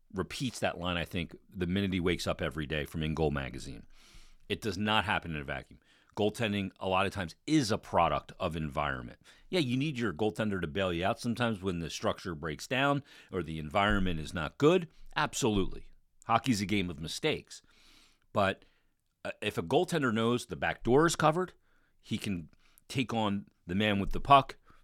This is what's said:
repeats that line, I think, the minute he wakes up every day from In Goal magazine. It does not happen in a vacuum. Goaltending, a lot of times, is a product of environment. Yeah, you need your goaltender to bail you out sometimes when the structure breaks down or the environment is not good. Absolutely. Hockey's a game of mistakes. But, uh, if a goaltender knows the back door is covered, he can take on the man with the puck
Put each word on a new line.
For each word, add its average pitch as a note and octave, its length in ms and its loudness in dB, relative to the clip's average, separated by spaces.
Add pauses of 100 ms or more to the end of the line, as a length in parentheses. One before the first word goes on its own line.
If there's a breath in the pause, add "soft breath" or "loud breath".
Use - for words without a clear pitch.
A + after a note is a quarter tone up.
(140)
repeats F#2+ 460 -6
that F#2 180 0
line, F2 200 -2
I D#2+ 80 -2
think, E2+ 300 -6 (200)
the F2+ 120 -2
minute F#2+ 260 0
he F#2 80 0
wakes F2 260 0
up E2+ 140 -2
every D2+ 240 -4
day D2 180 -2
from E2 180 -6
In D#2 120 0
Goal D2+ 180 2
magazine. C2 520 -8 (680 soft breath)
It G#2 120 -4
does G2 160 -4
not G#2+ 280 2
happen E2+ 300 -2
in D2 60 -6
a C2+ 40 -10
vacuum. C2 340 -8 (360 soft breath)
Goaltending, G#2 540 0 (100)
a F#2+ 80 -6
lot F#2+ 200 2
of F#2 40 -4
times, F2+ 220 -6 (140)
is C#3 240 2
a G2+ 60 2
product D#2+ 640 2
of E2+ 160 -2
environment. C#2+ 640 -4 (320 soft breath)
Yeah, F3+ 120 0
you B2 140 -2
need C#3 220 -2
your A2+ 160 -2
goaltender G#2 480 0
to E2 60 -2
bail F#2 260 0
you E2+ 100 0
out G#2 160 0
sometimes A2+ 440 -2
when F2+ 160 0
the D#2 100 -4
structure F#2 460 -4
breaks D2+ 320 -6
down C#3 340 2 (300 loud breath)
or F#2 100 0
the D#2+ 160 -6
environment F#2+ 600 2
is D2+ 120 -8
not D2+ 280 -4
good. E3+ 280 6 (280 soft breath)
Absolutely. A2 720 0 (380)
Hockey's A#2 360 2
a G2+ 60 0
game F#2 240 0
of C#2+ 80 -10
mistakes. - 640 -4 (680 soft breath)
But, G2 340 0 (600)
uh, G2 60 -6 (100)
if G#2+ 160 -4
a G#2 60 -2
goaltender C#3 500 2
knows A#2 320 0
the E2+ 100 -12
back D#2+ 280 -4
door C#3+ 240 6
is D#3 80 0
covered, D#3+ 380 2 (480)
he - 180 -6
can F2 300 -4 (380 soft breath)
take C3 240 -4
on G#2 340 0 (200)
the E2+ 100 -4
man G2+ 240 2
with F#2 120 -2
the - 80 0
puck - 380 6 (260 soft breath)